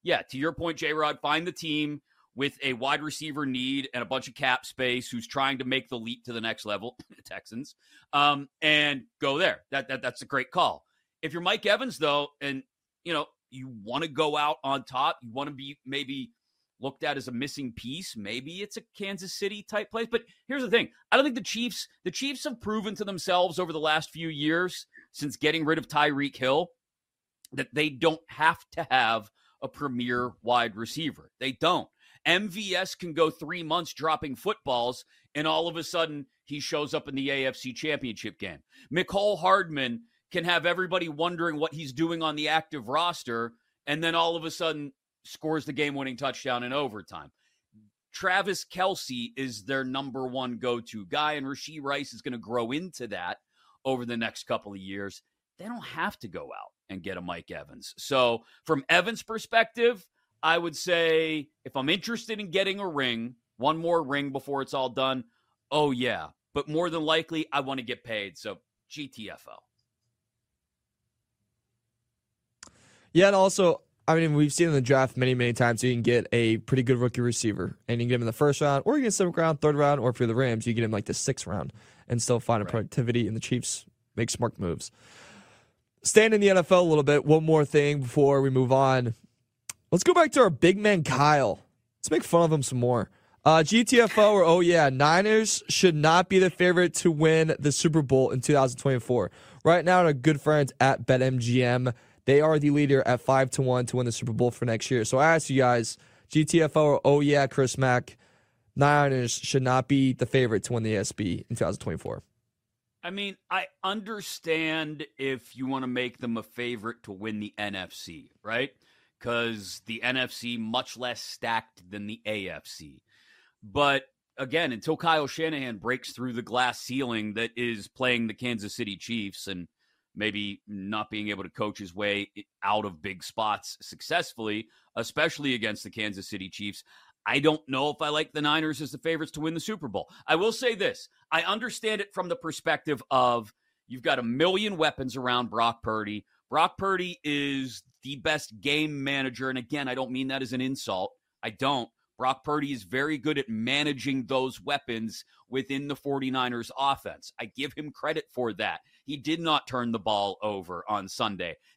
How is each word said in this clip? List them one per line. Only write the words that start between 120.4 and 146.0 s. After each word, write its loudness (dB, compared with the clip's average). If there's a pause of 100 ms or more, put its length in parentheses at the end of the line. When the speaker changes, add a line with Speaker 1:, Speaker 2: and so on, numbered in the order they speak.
Speaker 1:
much -4
less -8
stacked -6
than -10
the -12
A -4
F -14
C. -18 (640)
But 0 (320)
again, -2
until -4
Kyle 2
Shanahan -4
breaks -4
through -8
the -4
glass 0
ceiling -4
that -4
is -4
playing 0
the -4
Kansas -6
City -6
Chiefs -8
and -10 (480)
maybe -6
not -8
being -6
able -6
to -10
coach -6
his -12
way -2
i-, -16 (200)
out 0
of -10
big -10
spots -4
successfully, -6 (280)
especially -2
against -6
the -16
Kansas -8
City -10
Chiefs, -12 (440)
I 2
don't 4
know 0
if -8
I -2
like -4
the -4
Niners 0
as -10
the -14
favorites -4
to -10
win -4
the -6
Super -8
Bowl. -8 (160)
I 2
will 2
say -2
this. -4 (240)
I 2
understand -4
it -10
from -4
the -2
perspective -4
of 2 (340)
you've -16
got 0
a -4
million 2
weapons -2
around -2
Brock 0
Purdy. -4 (240)